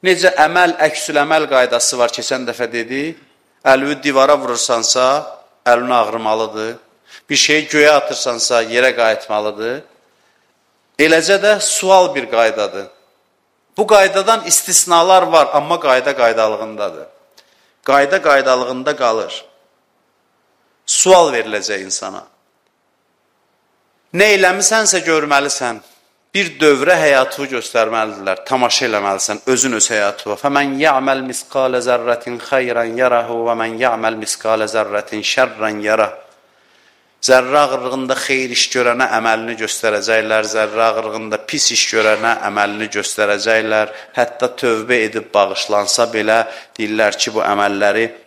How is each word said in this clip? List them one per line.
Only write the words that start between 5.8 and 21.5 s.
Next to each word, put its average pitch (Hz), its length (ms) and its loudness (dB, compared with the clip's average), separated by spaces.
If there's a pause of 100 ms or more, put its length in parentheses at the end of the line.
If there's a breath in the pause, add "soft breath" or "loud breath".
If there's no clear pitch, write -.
ağrımalıdır. 110 800 -2 (580 loud breath)
Bir 143 60 0
şeyi 147 320 2
göyə 151 320 6
atırsansa, 120 640 -2
yerə 120 340 2
qayıtmalıdır. 110 840 -2 (1160)
Eləcə 160 460 4
də 208 160 2
sual 185 540 2
bir 123 160 -4
qaydadır. 107 580 0 (880)
Bu 202 100 0
qaydadan 196 580 4
istisnalar 175 800 4
var, 165 300 4
amma 151 280 0
qayda 131 360 2
qaydalığındadır. 110 880 -2 (800 soft breath)
Qayda 139 380 2
qaydalığında 131 720 0
qalır. 113 480 -2 (1400)
Sual 175 460 4
veriləcək 107 540 -4